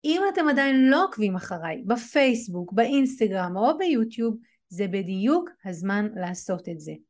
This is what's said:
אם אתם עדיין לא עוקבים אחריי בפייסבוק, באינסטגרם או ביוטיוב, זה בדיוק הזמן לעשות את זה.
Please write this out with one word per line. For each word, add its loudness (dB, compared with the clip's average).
אם 0
אתם 2
עדיין 4
לא 4
עוקבים -2
אחריי -8
בפייסבוק, 0
באינסטגרם 2
או 2
ביוטיוב, 0
זה -4
בדיוק 0
הזמן -2
לעשות -6
את -10
זה. -14